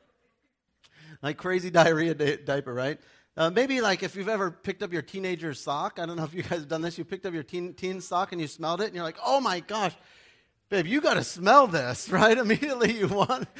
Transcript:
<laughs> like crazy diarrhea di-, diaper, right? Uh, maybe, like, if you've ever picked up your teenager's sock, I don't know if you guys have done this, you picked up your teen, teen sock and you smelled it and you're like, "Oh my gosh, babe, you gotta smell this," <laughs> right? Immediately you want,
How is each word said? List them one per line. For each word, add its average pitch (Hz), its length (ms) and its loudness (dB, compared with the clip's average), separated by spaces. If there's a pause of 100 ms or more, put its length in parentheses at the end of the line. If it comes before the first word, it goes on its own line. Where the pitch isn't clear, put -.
(340)
<laughs> - 880 -20
like 147 160 -6
crazy 180 320 -2
diarrhea 165 460 4
di-, 147 220 0
diaper, 139 360 -6
right? 131 260 -4 (360)
Uh, 160 140 2
maybe, 254 320 0
like, 190 220 0
if 185 120 -8
you've 196 140 -6
ever 196 220 -2
picked 190 320 -10
up 175 100 -10
your 165 80 -4
teenager's 175 580 -8
sock, 156 380 -6
I 175 80 -6
don't 170 120 -8
know 160 60 -4
if 156 120 -8
you 175 80 -6
guys 175 160 -4
have 147 80 -12
done 160 160 -4
this, 170 160 -8
you 165 40 -6
picked 190 220 -12
up 180 80 -8
your 160 80 -8
teen, 180 320 -10
teen 185 260 -8
sock 180 320 -4
and 175 80 -8
you 156 60 -4
smelled 165 340 -6
it 214 60 -2
and 185 80 -8
you're 175 100 -8
like, 160 220 -8
"Oh 269 160 2
my 190 180 0
gosh, 196 360 -4 (760)
babe, 185 160 2
you 254 160 0
gotta 254 220 2
smell 226 420 6
this," 143 440 -2
<laughs> - 20 -4
right? 190 260 6
Immediately 233 560 2
you 202 140 0
want, 202 400 0 (120)